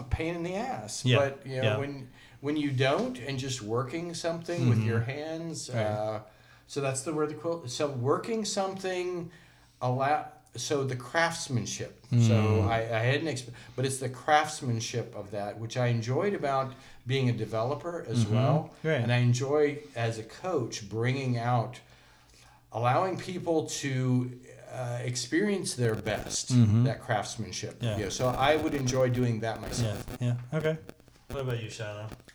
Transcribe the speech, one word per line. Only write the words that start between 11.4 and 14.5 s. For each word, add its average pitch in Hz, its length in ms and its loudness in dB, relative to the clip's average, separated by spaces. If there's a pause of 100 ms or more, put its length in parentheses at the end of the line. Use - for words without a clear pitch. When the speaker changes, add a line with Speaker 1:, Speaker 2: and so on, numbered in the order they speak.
Speaker 1:
So 123 40 4
Speaker 2:
Mm. 107 520 6
Speaker 1:
I, 113 100 2
I 113 220 0
hadn't 143 260 2
exp-, 135 240 -6 (240)
but 127 100 -2
it's 131 140 -2
the 127 100 -4
craftsmanship 123 1080 0